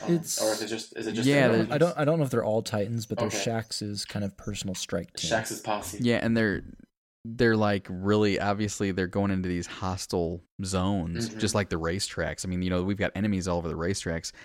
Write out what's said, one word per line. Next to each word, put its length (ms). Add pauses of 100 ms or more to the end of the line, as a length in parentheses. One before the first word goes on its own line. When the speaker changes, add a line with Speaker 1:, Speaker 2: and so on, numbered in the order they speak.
Speaker 1:
Um, 120
Speaker 2:
It's 260
Speaker 1:
or 100
if 100
it's 80
just, 280
is 100
it 60
just 140
Speaker 3:
Yeah, 200
Speaker 1:
the 160
Speaker 3:
they're 100
Speaker 2:
I 40
don't, 220
I 60
don't 140
know 60
if 60
they're 120
all 180
Titans, 440
but 120
they're 100
Speaker 1:
Okay. 100
Speaker 2:
Shax's 680
kind 220
of 100
personal 400
strike 380
team. 160
Speaker 1:
Shax's 320
posse. 400
Speaker 3:
Yeah, 160
and 180
they're, 280 (600)
they're, 320
like, 340
really, 520
obviously, 500
they're 160
going 240
into 160
these 200
hostile 720 (240)
zones, 640
Speaker 1:
Mm-hmm. 100
Speaker 3:
just 160
like 140
the 100
racetracks. 640
I 40
mean, 120
you 80
know, 140
we've 140
got 180
enemies 320
all 100
over 120
the 60
racetracks, 580 (120)